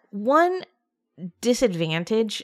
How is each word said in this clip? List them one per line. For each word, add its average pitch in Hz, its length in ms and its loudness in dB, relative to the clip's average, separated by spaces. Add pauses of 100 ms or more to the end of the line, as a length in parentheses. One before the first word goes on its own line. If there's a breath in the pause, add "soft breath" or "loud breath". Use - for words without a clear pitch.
(100)
one 311 540 2 (760)
disadvantage, 208 1040 0